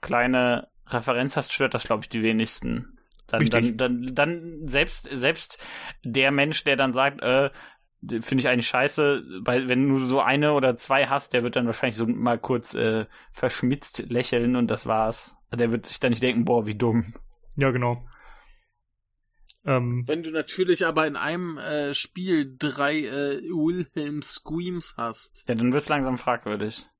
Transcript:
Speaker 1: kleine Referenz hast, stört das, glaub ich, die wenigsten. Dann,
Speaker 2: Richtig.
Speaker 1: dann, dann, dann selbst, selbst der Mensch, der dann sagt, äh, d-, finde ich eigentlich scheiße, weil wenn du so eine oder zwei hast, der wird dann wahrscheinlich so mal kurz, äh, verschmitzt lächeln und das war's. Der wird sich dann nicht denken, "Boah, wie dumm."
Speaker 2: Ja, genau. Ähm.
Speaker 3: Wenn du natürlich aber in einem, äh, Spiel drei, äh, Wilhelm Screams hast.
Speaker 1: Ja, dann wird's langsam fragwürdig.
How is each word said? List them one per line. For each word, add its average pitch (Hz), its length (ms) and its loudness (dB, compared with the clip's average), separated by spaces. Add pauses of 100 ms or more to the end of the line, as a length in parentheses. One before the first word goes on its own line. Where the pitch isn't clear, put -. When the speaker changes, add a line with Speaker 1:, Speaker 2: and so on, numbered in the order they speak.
Speaker 1:
kleine 123 640 2 (200)
Referenz 123 480 0
hast, 139 180 -2
stört 135 200 0
das, - 120 -2
glaub - 180 0
ich, - 60 -14
die 110 120 -2
wenigsten. 110 760 -2 (300)
Dann, 113 140 0
Speaker 2:
Richtig. 113 360 2
Speaker 1:
dann, 123 360 -2
dann, - 20 -6
dann 165 520 -2
selbst, - 440 -2
selbst 135 540 -2 (380)
der 135 280 2
Mensch, 143 320 0
der 139 120 4
dann 131 180 2
sagt, 135 300 2
äh, 135 260 4 (520)
d-, 117 200 -4
finde 131 220 2
ich 135 40 2
eigentlich 123 200 2
scheiße, 143 560 2 (180)
weil 127 260 0
wenn 127 220 4
du 135 80 4
so 131 240 2
eine 147 320 4
oder 131 240 4
zwei 135 300 2
hast, 135 260 -2
der 123 100 2
wird 120 120 -2
dann 123 100 2
wahrscheinlich 113 300 0
so 113 100 0
mal 117 320 0
kurz, - 380 -4
äh, 110 320 0 (240)
verschmitzt - 760 -2
lächeln 120 460 2
und 120 140 2
das 104 160 -2
war's. 110 500 0 (160)
Der 120 200 2
wird 113 160 -2
sich - 120 -6
dann 127 120 2
nicht 113 100 0
denken, 120 240 2
"Boah, 117 220 2
wie 107 80 -4
dumm." 113 400 0 (400)
Speaker 2:
Ja, 135 160 2
genau. 123 340 -2 (1600)
Ähm. 123 420 0
Speaker 3:
Wenn 156 140 -2
du 160 80 -8
natürlich 175 560 0
aber 156 220 2
in 147 80 -4
einem, 160 420 -4
äh, 147 380 -4
Spiel 160 640 0
drei, 143 400 0
äh, 139 500 -4
Wilhelm 156 720 -2
Screams 175 760 -6
hast. - 500 -8
Speaker 1:
Ja, 120 80 0
dann 123 180 2
wird's 143 160 0
langsam 131 300 0
fragwürdig. 107 680 -2 (140)